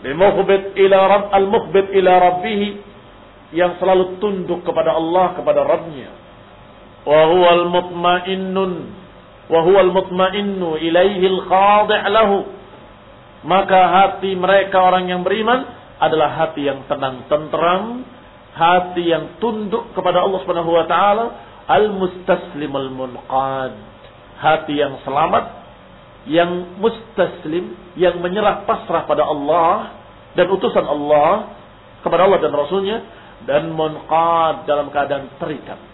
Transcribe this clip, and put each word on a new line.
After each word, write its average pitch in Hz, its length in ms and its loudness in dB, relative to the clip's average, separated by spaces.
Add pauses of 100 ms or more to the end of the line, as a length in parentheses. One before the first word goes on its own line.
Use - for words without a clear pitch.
Al-mukhbit 190 720 0
ila 190 220 6 (100)
Rabb-, 202 240 2
al-mukhbit 196 640 2
ila 185 240 4
Rabbih, 202 640 0 (720)
yang 175 240 0
selalu 185 400 2
tunduk 180 480 -4
kepada 160 240 0
Allah, 165 480 0
kepada 143 240 0
Rabbnya. 156 480 -4 (960)
Wa 156 240 6
huwal 175 400 6
mutmainnun, 180 1000 -2 (760)
wa 160 160 2
huwal 185 320 6
mutmainnu 185 880 -2
ilaihil 180 640 0
khadi' 202 640 2
lahu. 202 480 0 (800)
Maka 190 480 2
hati 190 480 2
mereka 190 480 2
orang 185 240 2
yang 180 160 -4
beriman 220 400 0 (320)
adalah 156 320 2 (160)
hati 147 240 -4
yang 135 240 -6
tenang, 131 400 -6
tentram, 175 720 -2 (480)
hati 175 560 0
yang 156 320 -4
tunduk 214 560 -6
kepada 185 320 0
Allah 185 160 -4
Subhanahu 170 320 -2
wa 165 80 4
taala, 202 420 0 (460)
al-mustaslimul 180 1200 -2
munqad. 131 880 -6 (640)
Hati 151 320 0
yang 135 320 -2
selamat, 156 480 -2 (720)
yang 175 560 -2
mustaslim, 185 960 -4 (160)
yang 175 240 0
menyerah 190 480 -2
pasrah 180 400 -4
pada 151 160 0
Allah 165 720 0 (400)
dan 180 160 2
utusan 196 320 0
Allah, 151 720 0 (480)
kepada 175 240 2
Allah 175 160 2
dan 147 80 0
Rasulnya, 190 460 -2 (500)
dan 156 240 -2
munqad, 160 960 0
dalam 143 240 -2
keadaan 139 480 -4
terikat. 151 400 -10 (140)